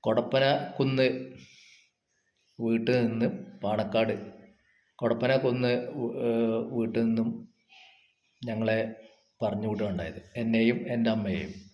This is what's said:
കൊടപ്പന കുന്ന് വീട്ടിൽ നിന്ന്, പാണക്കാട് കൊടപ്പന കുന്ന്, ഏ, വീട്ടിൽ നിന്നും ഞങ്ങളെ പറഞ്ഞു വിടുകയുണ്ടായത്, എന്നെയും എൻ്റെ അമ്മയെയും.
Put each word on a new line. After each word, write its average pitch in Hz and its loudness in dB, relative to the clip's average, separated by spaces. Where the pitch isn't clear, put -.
കൊടപ്പന 120 2
കുന്ന് 131 2
വീട്ടിൽ 117 2
നിന്ന്, 113 2
പാണക്കാട് 110 0
കൊടപ്പന 117 0
കുന്ന്, 123 2
ഏ, 120 -2
വീട്ടിൽ 117 0
നിന്നും 113 2
ഞങ്ങളെ 110 0
പറഞ്ഞു 104 -2
വിടുകയുണ്ടായത്, 98 -4
എന്നെയും 113 2
എൻ്റെ 117 2
അമ്മയെയും. 98 -2